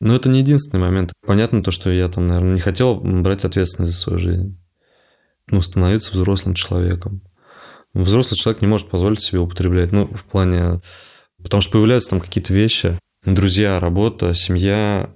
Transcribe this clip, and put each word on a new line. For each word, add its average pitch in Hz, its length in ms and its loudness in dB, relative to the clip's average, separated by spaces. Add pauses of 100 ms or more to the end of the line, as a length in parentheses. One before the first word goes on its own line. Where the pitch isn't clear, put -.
Но 113 140 2
это 127 140 0
не 131 120 4
единственный 143 400 2
момент. 92 320 0 (140)
Понятно 107 360 2
то, 95 80 -2
что - 200 -2
я 90 180 2
там, 90 200 -2
наверное, 90 260 2
не 92 60 0
хотел 110 360 0
брать 90 480 0
ответственность 90 500 -2
за 87 60 -6
свою 92 180 -2
жизнь. 90 400 -4 (880)
Ну, 101 140 2
становиться 95 500 0
взрослым 92 420 0
человеком. 90 680 -4 (720)
Взрослый 101 440 0
человек - 240 -2
не 98 60 2
может 104 200 0
позволить 98 320 0
себе 92 200 -2
употреблять. 90 520 0
Ну, 101 140 2
в - 180 -12
плане... 87 560 0 (640)
Потому 95 180 0
что - 120 -2
появляются 113 380 4
там 95 100 0
какие-то - 320 -4
вещи. 95 460 0 (280)
Друзья, 95 540 2
работа, 87 540 0
семья, 98 800 0